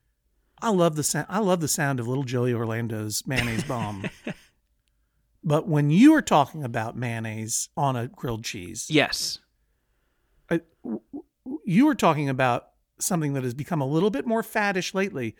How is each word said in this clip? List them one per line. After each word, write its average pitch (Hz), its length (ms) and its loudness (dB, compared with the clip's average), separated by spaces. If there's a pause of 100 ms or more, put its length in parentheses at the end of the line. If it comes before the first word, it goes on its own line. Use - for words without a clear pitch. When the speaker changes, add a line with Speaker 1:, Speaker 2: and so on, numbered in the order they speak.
(640)
Speaker 1:
I 226 80 0
love 170 240 4
the 151 80 -2
sa-, 156 260 -2
I 190 120 -2
love 185 200 2
the 147 80 -2
sound 139 300 0
of 113 80 -4
little 131 160 -2
Joey 123 320 0
Orlando's 113 720 -4
mayonnaise 120 380 -2
bomb. 107 440 -6 (160)
Speaker 2:
<laughs> - 100 -10 (1080)
Speaker 1:
But 151 240 0
when 147 220 2
you 220 200 10
were 311 120 6
talking 151 420 2
about 117 320 -6
mayonnaise 113 800 -4
on 139 180 0
a 120 140 -4
grilled 113 340 -6
cheese, 95 480 -10
Speaker 2:
Yes. - 480 0 (1120)
Speaker 1:
I, 170 100 0 (220)
w-, 226 180 -8 (120)
w-, - 520 -12
you 226 220 4
were 302 80 4
talking 156 340 2
about 127 420 0 (280)
something 151 360 -2
that 131 100 -2
has 123 100 -4
become 143 260 -4
a 131 60 0
little 160 240 2
bit 262 160 -4
more 226 160 0
faddish 202 500 -2
lately, 190 480 -4